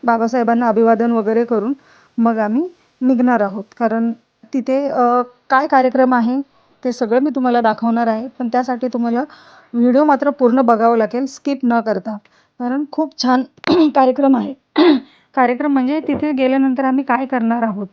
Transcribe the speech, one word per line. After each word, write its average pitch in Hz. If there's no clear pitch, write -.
बाबासाहेबांना 233
अभिवादन 226
वगैरे 226
करून 233
मग 226
आम्ही 226
निघणार 247
आहोत, 202
कारण 226
तिथे, 269
अ, 247
काय 277
कार्यक्रम 254
आहे 247
ते 247
सगळं 233
मी 294
तुम्हाला 247
दाखवणार 226
आहे, 226
पण 240
त्यासाठी 247
तुम्हाला 233
व्हिडिओ 247
मात्र 285
पूर्ण 262
बघावं 233
लागेल, 226
स्किप 269
न 233
करता, 208
कारण 254
खूप 302
छान 254
<clears throat> 320
कार्यक्रम 269
आहे. 220
<clears throat> -
कार्यक्रम 254
म्हणजे 269
तिथे 302
गेल्यानंतर 269
आम्ही 262
काय 262
करणार 233
आहोत 202